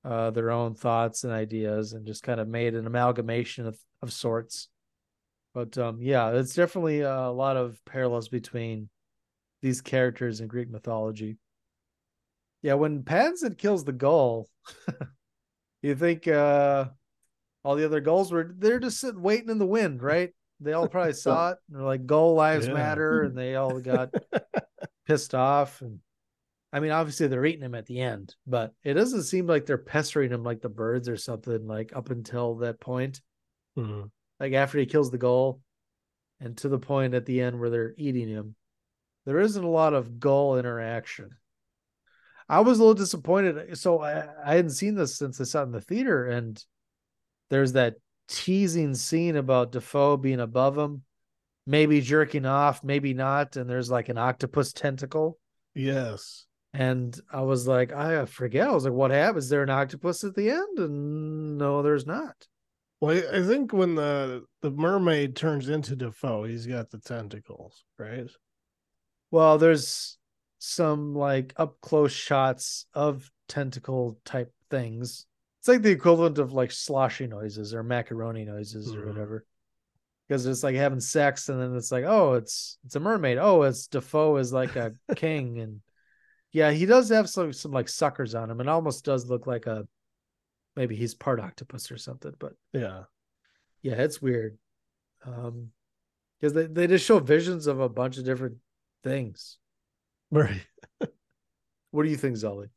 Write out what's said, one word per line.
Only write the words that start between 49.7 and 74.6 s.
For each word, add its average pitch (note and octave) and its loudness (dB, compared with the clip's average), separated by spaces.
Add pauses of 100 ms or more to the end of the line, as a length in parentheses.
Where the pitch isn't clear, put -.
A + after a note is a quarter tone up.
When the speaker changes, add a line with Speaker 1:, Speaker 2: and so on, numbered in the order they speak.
Speaker 1:
Defoe C#3+ 2
being C3 0
above B2+ 2
him, D3 -4 (640)
maybe D3+ 6
jerking D3 2
off, C#3 2
maybe C#3 -2
not, C#3 -2
and B2 -6
there's, B2 -4
like, A#2+ 0
an A#2 -4
octopus B2+ 0
tentacle. C#3+ -4 (380)
Speaker 2:
Yes. C3 -6 (280)
Speaker 1:
And B2+ -2 (140)
I C3+ -6
was C3 0
like, B2+ 2
I D3 0
forget. C3 -2
I C#4+ 0
was C#3+ 2
like, C3+ 0
"What C3 4
happened? E3 4
Is C3 -4
there C#3+ 2
an C3+ 0
octopus C#3 -2
at F#3+ -8
the G#3 0
end?" F4+ -4
And D3+ -6
no, C#3+ 0
there's D3 2
not. A#3+ -8 (640)
Speaker 2:
Well, D#3 2
I, F3+ 0
I F#3 2
think A#3+ 2
when F#3 2
the, C#3 -2 (180)
the D3 -2
mermaid D#3 2
turns C#3+ -2
into C#3+ -4
Defoe, A#2 -4
he's A2+ -8
got A#2+ -6
the A2 -16
tentacles, G#2+ -14 (140)
right? A#2 -10 (1040)
Speaker 1:
Well, D#3+ 10
there's D#3 4 (420)
some, D3+ -2
like, C#3 0
up D#3+ -4
close D3 4
shots - 0
of C#3+ -2 (180)
tentacle C3 -4
type B2 -6 (180)